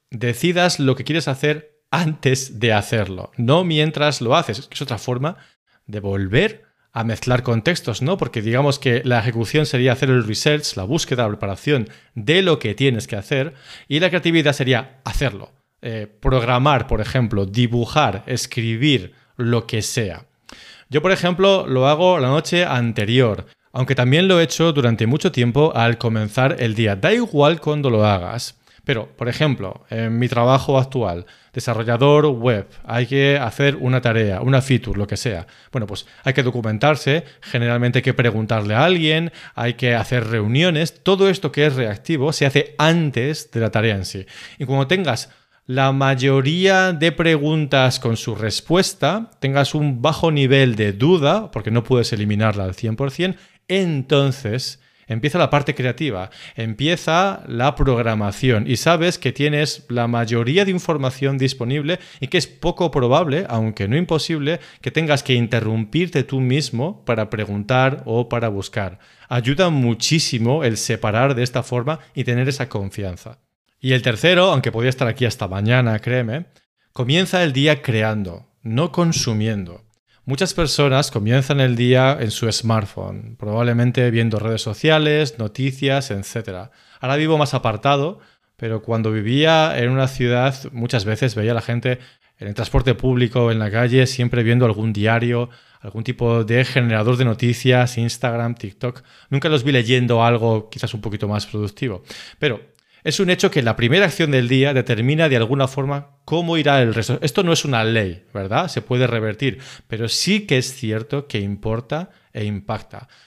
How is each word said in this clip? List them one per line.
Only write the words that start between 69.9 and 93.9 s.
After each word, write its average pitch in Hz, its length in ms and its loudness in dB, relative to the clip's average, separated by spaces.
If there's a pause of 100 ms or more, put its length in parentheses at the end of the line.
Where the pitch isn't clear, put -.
el 113 120 0
separar 117 580 0
de 120 80 0
esta 127 200 -2
forma 127 380 -4 (140)
y 135 100 -4
tener 123 240 0
esa 135 200 -4
confianza. 98 720 -8 (420)
Y 131 120 0
el 127 100 2
tercero, 175 480 4
aunque 131 220 0
podría 117 160 0
estar 127 200 0
aquí 117 180 0
hasta 110 200 -4
mañana, 110 520 2
créeme, 123 480 -4 (460)
comienza 175 520 0
el 151 80 0
día 139 300 2
creando, 107 640 -2 (160)
no 123 300 -2
consumiendo. 110 920 -2 (420)
Muchas 143 280 -2
personas 143 560 2
comienzan 131 500 2
el 123 160 2
día 127 420 4
en 117 120 -2
su 113 200 -2
smartphone, 104 880 -4
probablemente 120 720 2
viendo 113 280 0
redes 107 240 -4
sociales, 151 760 0
noticias, 131 720 -4
etcétera. 98 600 -8 (280)
Ahora 131 180 -2
vivo 156 200 2
más 151 160 0
apartado, 139 680 0 (360)
pero 110 240 -6
cuando 110 320 -2
vivía 143 640 2
en 123 120 0
una 131 180 0
ciudad, 127 460 0 (180)
muchas 117 320 -2
veces 110 300 -2
veía 107 160 0
a 120 40 0
la 117 60 -2
gente 120 380 -4 (400)
en 101 100 -10
el 104 60 -8
transporte 123 400 0
público, 123 580 2
en 110 60 0
la 107 120 -2
calle, 123 360 4